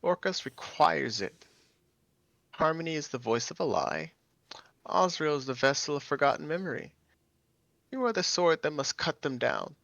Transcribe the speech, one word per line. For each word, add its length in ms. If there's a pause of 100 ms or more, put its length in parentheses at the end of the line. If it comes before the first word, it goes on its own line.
Orcus 460
requires 720
it. 240 (1080)
Harmony 420
is 140
the 100
voice 320
of 100
a 40
lie. 480 (760)
Osriel 500
is 100
the 80
vessel 420
of 60
forgotten 460
memory. 460 (960)
You 160
are 60
the 100
sword 400
that 100
must 240
cut 260
them 160
down. 460